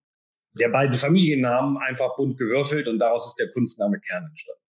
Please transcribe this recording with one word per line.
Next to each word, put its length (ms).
der 160
beiden 260
Familiennamen 840
einfach 380
bunt 200
gewürfelt 520
und 100
daraus 300
ist 80
der 160
Kunstname 480
Kern 240
entstanden. 340